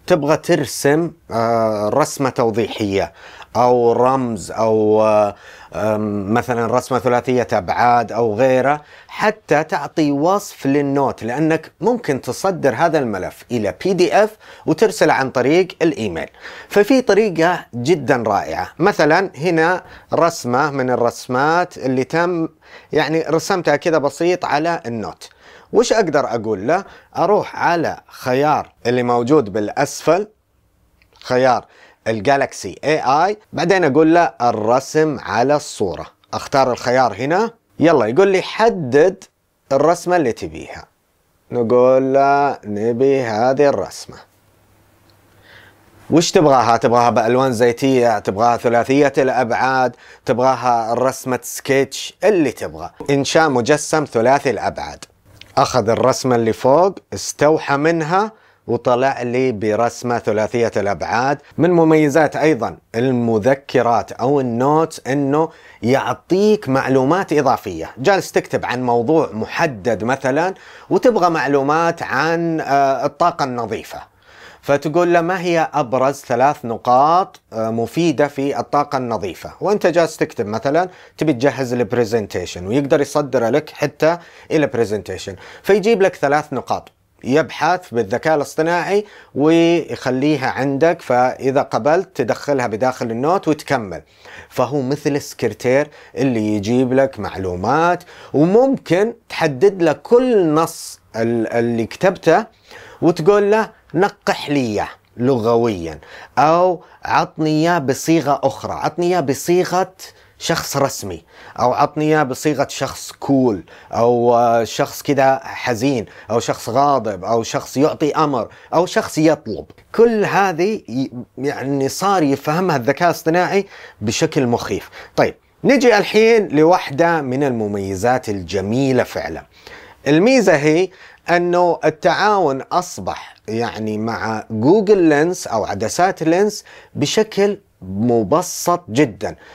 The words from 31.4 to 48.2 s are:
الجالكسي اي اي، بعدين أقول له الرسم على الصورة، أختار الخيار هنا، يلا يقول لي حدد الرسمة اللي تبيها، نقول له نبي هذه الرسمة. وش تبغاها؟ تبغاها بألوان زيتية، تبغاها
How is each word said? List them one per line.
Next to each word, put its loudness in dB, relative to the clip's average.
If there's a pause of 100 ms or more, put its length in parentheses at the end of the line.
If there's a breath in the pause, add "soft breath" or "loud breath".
الجالكسي -2
اي 0
اي، 0 (160)
بعدين 2
أقول 4
له 4
الرسم 0
على 0
الصورة، -6 (280)
أختار 0
الخيار 0
هنا، -2 (280)
يلا 4
يقول 4
لي 2
حدد 2 (480)
الرسمة 0
اللي 0
تبيها، -14 (640)
نقول 4
له 2
نبي 0
هذه 2
الرسمة. -6 (1900 loud breath)
وش 2
تبغاها؟ 4
تبغاها 4
بألوان 2
زيتية، 2
تبغاها 0